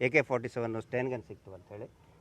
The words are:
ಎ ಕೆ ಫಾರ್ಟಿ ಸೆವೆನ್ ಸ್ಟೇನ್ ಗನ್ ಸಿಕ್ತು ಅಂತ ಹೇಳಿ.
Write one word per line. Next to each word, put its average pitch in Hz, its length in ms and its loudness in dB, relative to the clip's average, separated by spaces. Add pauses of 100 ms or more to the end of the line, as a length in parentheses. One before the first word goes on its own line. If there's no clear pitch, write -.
ಎ 131 80 4
ಕೆ 151 120 8
ಫಾರ್ಟಿ 123 280 0
ಸೆವೆನ್ 113 320 -2
ಸ್ಟೇನ್ 123 280 -2
ಗನ್ 123 140 -6
ಸಿಕ್ತು 98 300 -18
ಅಂತ 92 160 -18
ಹೇಳಿ. 104 220 -14 (300)